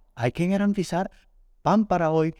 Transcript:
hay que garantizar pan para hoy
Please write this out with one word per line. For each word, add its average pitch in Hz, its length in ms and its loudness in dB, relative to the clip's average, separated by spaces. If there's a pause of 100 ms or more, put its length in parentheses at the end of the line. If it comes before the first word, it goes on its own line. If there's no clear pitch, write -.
(140)
hay 123 180 -2
que 170 140 -2
garantizar 196 640 -2 (520)
pan 208 220 2
para 175 260 0
hoy 160 280 0